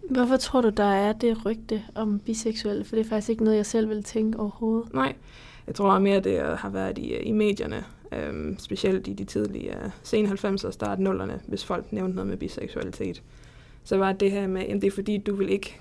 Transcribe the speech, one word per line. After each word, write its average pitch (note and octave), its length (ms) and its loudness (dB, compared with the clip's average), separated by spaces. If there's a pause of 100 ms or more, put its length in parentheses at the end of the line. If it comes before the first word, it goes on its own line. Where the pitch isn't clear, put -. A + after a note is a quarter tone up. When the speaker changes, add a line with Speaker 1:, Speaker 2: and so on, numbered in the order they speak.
Speaker 1:
Hvorfor B3+ 280 4
tror B3+ 240 2
du, A#3 80 6
der G#3+ 140 2 (100)
er G3+ 200 4
det A3 320 0
rygte A3 380 -2 (120)
om G#3+ 240 0
biseksuelle? A3 640 -2
For - 120 -6
det A3 100 4
er A3 40 -8
faktisk G#3+ 200 0
ikke A3+ 140 0
noget, G#3+ 140 6
jeg G#3 80 2
selv A3 240 2
vil G#3+ 140 -2
tænke A3 360 0
overhovedet. A3+ 540 -2
Speaker 2:
Nej. C4 220 0 (520)
Jeg - 80 -6
tror F#3+ 240 6
mere, G3 200 6
det - 380 0
har G3+ 120 -6
været F#3+ 280 -4
i, - 180 -4
i - 160 -2
medierne, G#3+ 520 2 (280)
øhm, D2+ 480 -6
specielt F#3+ 480 -2
i - 60 -4
de G3 120 -6
tidlige, G3 500 -4 (280)
sene G#3+ 240 2
halvfemser G3 400 -2
og - 60 -4
start G3+ 260 -2
nullerne, F#3+ 480 0
hvis - 180 -6
folk - 280 -4
nævnte F#3 220 -2
noget F#3+ 140 -4
med F#3+ 80 -4
biseksualitet. - 840 -6 (600)
Så F#3+ 140 2
var G3 140 4
det G3 200 2
her G3 160 0
med, F#3 140 -2
jamen, G3+ 200 -2
det G3+ 60 4
er G3 40 2
fordi, G#3 260 -2
du G#3 180 -2
vil G3 140 0
ikke G3 320 -2